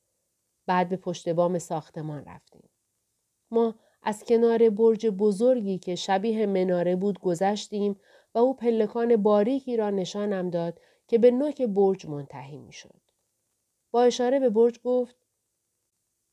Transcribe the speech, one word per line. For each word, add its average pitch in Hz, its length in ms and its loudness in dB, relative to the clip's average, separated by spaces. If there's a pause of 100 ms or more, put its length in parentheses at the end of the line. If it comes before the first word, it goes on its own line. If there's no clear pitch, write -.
(640)
بعد 180 240 0
به 185 80 -4
پشت 175 320 -8
بام 175 300 0
ساختمان 151 640 -10
رفتیم. - 440 -20 (800)
ما 226 240 0 (280)
از 208 200 -4
کنار 233 460 4
برج 226 380 2
بزرگی 208 720 0
که 180 180 -8
شبیه 208 500 -2
مناره 185 500 0
بود 196 240 -2
گذشتیم 196 800 -2 (360)
و 226 40 0
او 254 140 2
پلکان 233 640 0
باریکی 220 640 0
را 214 120 -2
نشانم 190 600 -4
داد 170 320 -6 (260)
که 233 100 2
به 240 140 8
نوک 277 300 -4
برج 196 440 0
منتهی 143 520 -14
می‌شد. - 440 -20 (920)
با 240 120 2
اشاره 247 360 2
به 254 100 2
برج 233 340 2
گفت: 247 320 -4 (1160)